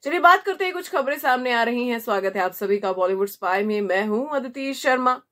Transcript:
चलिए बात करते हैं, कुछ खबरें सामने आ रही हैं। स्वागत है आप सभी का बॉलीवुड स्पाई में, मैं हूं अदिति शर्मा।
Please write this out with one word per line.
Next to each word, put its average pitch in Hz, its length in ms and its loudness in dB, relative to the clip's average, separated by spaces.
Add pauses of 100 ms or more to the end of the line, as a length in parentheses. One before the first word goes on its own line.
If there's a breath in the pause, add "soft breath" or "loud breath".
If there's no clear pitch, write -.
चलिए 320 160 -2
बात 359 240 8
करते 392 220 -4
हैं, 370 80 -2
कुछ - 160 -10
खबरें 285 300 -2
सामने 254 320 0
आ 233 120 2
रही 240 240 0
हैं। 233 120 -2
स्वागत 196 360 -2
है 196 60 0
आप 180 100 0
सभी 202 260 -2
का 202 160 -2
बॉलीवुड 190 340 0
स्पाई 196 360 -2
में, 208 180 0
मैं 196 260 0
हूं 226 200 -2
अदिति 269 460 -4
शर्मा। 254 480 0 (100)